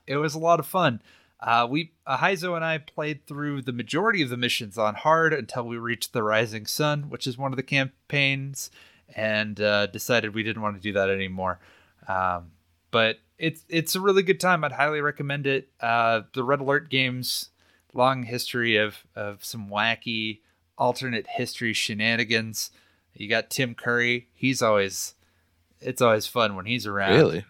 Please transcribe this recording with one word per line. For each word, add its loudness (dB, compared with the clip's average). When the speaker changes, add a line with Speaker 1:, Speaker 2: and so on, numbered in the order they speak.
Speaker 1:
It -4
was 0
a -8
lot 6
of -10
fun. 2
Uh, 4
we, -2
uh, 0
Heizo 0
and -4
I -2
played -6
through -6
the -4
majority 0
of 0
the -4
missions -2
on 2
hard 4
until -4
we -6
reached -6
the 0
Rising 2
Sun, -2
which -8
is -6
one -4
of -4
the -4
campaigns, -2
and, -2
uh, 4
decided 0
we -2
didn't -4
want -2
to -16
do -4
that 4
anymore. -2
Um, -2
but 2
it's, -4
it's 0
a -2
really 4
good 2
time. 2
I'd -4
highly 0
recommend -4
it. -2
Uh, 2
the -2
Red 2
Alert 0
games, -2
long 2
history -2
of, 0
of -10
some -10
wacky -2
alternate -2
history -4
shenanigans. -2
You -12
got 0
Tim -2
Curry. -2
He's -2
always, 2
it's -4
always 4
fun 0
when -10
he's -4
around. 0
Speaker 2:
Really? 4